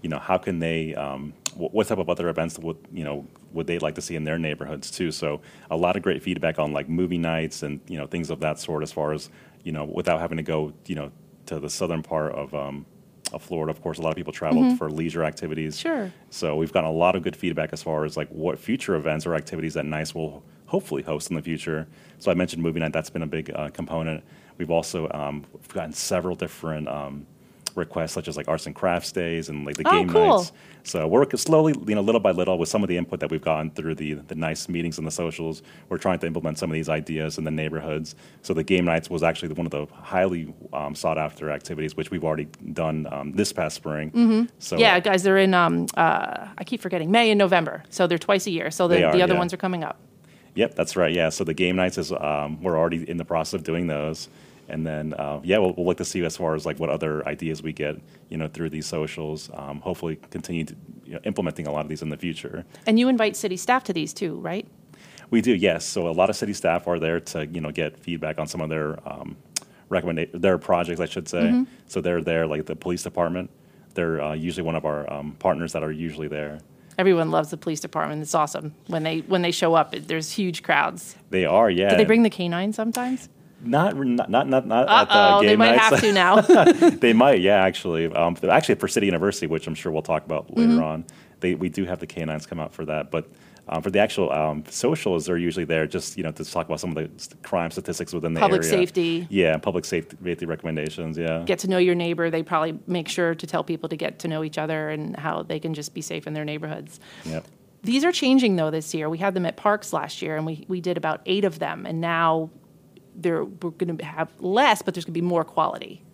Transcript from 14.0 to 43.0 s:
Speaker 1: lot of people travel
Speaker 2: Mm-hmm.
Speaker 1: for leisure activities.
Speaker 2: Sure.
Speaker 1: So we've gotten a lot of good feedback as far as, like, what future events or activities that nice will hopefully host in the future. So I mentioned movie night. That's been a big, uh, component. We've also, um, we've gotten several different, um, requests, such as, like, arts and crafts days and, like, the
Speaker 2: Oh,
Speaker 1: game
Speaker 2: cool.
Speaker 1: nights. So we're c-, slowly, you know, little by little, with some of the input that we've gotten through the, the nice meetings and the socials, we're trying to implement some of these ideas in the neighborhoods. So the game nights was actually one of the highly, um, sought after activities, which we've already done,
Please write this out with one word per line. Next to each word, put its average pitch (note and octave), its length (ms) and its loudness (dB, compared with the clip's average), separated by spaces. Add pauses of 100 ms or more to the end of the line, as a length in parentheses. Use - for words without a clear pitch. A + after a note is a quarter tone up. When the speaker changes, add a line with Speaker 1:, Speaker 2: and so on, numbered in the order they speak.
Speaker 1:
lot D#2+ 80 0
of D#2+ 80 -2
people E2 160 -10
travel D#2+ 280 2
Speaker 2:
Mm-hmm. B3+ 140 6
Speaker 1:
for D#2 160 -4
leisure D#2+ 320 -2
activities. D#2 560 -4
Speaker 2:
Sure. B3+ 320 -4 (180)
Speaker 1:
So D#2 280 -2
we've D#2+ 160 -2
gotten D#2+ 160 2
a D#2+ 40 -2
lot F2+ 220 4
of E2+ 80 -2
good F2 140 -4
feedback D#2 340 -2
as D#2+ 100 -10
far D#2 220 -2
as, D#2 140 -4
like, D2+ 120 -4
what D#2 300 -4
future G#2 360 -2
events D#2 300 -2
or F2 80 -2
activities D#2+ 420 -4
that D2+ 100 -2
nice D#2 280 -6
will D2+ 300 -8 (220)
hopefully A#2 380 -4
host - 260 -6
in F2 80 -4
the D2+ 40 -4
future. D#2 460 -6 (320)
So - 120 0
I - 20 4
mentioned E2+ 280 0
movie E2 200 0
night. D#2+ 100 -2
That's D#2 180 -4
been E2 140 -6
a D#2 40 -6
big, D#2 280 -6
uh, D2+ 140 -6
component. D#2+ 540 -6 (340)
We've E2 140 -4
also, E2 400 0
um, C#2+ 420 -6
we've - 160 -20
gotten D#2 240 -8
several F2+ 420 -2
different, D#2 520 -6
um, C#2+ 380 -8 (500)
requests, E2 380 -4
such E2+ 160 -6
as, D2+ 80 -8
like, D2 100 -6
arts E2 200 -2
and D2 60 -10
crafts F2 380 -2
days E2 380 -4
and, D2 160 -8
like, D2 100 -6
the - 100 -6
Speaker 2:
Oh, E4+ 60 4
Speaker 1:
game G4+ 180 4
Speaker 2:
cool. G4 280 6
Speaker 1:
nights. F3 160 -2 (300)
So D#2+ 240 -2
we're C3 220 6
c-, B2+ 60 -2
slowly, D#3 380 6 (140)
you G#2+ 60 0
know, G#2 80 2
little A2 200 4
by G2 100 6
little, F2+ 260 2
with E2 120 0
some G#2 140 2
of F2+ 40 0
the F2 80 0
input F2 240 -4
that D2 100 -4
we've D#2 120 -2
gotten D#2 300 0
through D#2+ 240 -6
the, D2+ 180 -6
the D2 220 -12
nice D#2+ 340 -6
meetings E2+ 280 -4
and D#2+ 80 -6
the D#2+ 60 -6
socials, D#2+ 500 -6 (280)
we're F2+ 80 -4
trying F2 220 -2
to E2+ 80 -4
implement D#2+ 300 -4
some F2 140 -4
of - 20 -2
these D#2+ 140 -4
ideas D#2 500 -4
in D#2+ 60 -6
the D#2 80 -4
neighborhoods. D#2 640 -6 (280)
So - 100 -4
the D#2 100 0
game F2+ 220 2
nights E2 240 0
was D#2+ 140 -2
actually E2 300 0
one E2+ 140 -6
of D2+ 40 -6
the D2 220 -6
highly, F2+ 600 -2 (180)
um, D2 240 -6
sought D#2+ 220 -2
after D2+ 340 -6
activities, D2+ 460 -6
which D#2 140 -6
we've E2 120 -6
already D#2 240 -2 (240)
done, D#2 400 -4